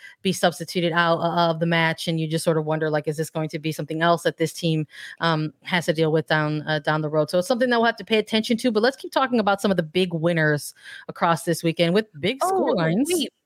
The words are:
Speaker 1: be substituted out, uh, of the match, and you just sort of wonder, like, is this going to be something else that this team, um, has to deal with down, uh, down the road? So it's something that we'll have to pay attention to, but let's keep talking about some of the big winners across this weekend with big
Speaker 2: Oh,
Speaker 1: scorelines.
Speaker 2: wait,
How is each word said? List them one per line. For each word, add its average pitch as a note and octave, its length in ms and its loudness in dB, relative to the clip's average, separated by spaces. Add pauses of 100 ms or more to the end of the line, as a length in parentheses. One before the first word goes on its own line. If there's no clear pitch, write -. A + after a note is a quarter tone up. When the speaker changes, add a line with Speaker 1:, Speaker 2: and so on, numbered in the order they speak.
(200)
Speaker 1:
be F#3 120 0
substituted E3+ 600 0
out, E3+ 260 2
uh, E3+ 320 2
of D#3+ 80 -4
the E3 60 0
match, E3 420 2
and E3 120 0
you D#3+ 80 -2
just D#3+ 160 -2
sort D#3+ 140 2
of D#3 80 -2
wonder, D#3 240 -2
like, D3+ 180 -2
is D3+ 100 -2
this D#3 120 -4
going D#3 200 -4
to E3 100 -8
be D#3 120 -4
something D#3 300 -6
else E3+ 220 4
that D#3+ 140 -2
this D#3+ 160 -2
team, D#3+ 340 -2 (320)
um, D#3 340 0 (100)
has F3 220 -2
to E3+ 80 0
deal D#3 180 0
with D#3 160 0
down, D3+ 400 0
uh, D#3 120 0
down D#3 220 0
the D#3 80 -4
road? D3+ 200 0
So F3+ 100 0
it's F3+ 80 -2
something B3 220 0
that A#3+ 80 2
we'll A3+ 80 2
have A3+ 120 0
to G3 80 -12
pay A3 120 2
attention A3 400 0
to, B3 140 0
but G#3 120 2
let's C4 140 2
keep - 140 -14
talking B3+ 280 2
about G3 220 2
some G#3 100 2
of F#3+ 60 0
the E3+ 60 2
big F3+ 300 -2
winners D#3 600 0 (340)
across E3+ 360 0
this E3 200 -2
weekend E3+ 300 2
with A3 140 2 (120)
big B3+ 220 -2
Speaker 2:
Oh, F4+ 100 2
Speaker 1:
scorelines. A3+ 560 0
Speaker 2:
wait, E4 240 -2 (140)